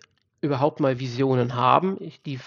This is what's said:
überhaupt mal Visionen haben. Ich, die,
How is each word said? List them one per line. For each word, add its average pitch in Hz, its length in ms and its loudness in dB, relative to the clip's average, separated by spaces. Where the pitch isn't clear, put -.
überhaupt 143 400 0
mal 131 180 2
Visionen 127 560 0
haben. 135 460 2
Ich, - 220 -16
die, 135 240 -10